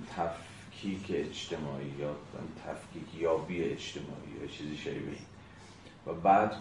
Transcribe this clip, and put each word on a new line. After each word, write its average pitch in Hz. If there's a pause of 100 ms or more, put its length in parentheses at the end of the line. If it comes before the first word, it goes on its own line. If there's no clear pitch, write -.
(160)
تفکیک -
اجتماعی 73
یا 73 (560)
تفکیک 78
یابی 82
اجتماعی 73 (100)
یا 73
چیزی 76
شبیه 76
این. - (800)
و 82
بعد 98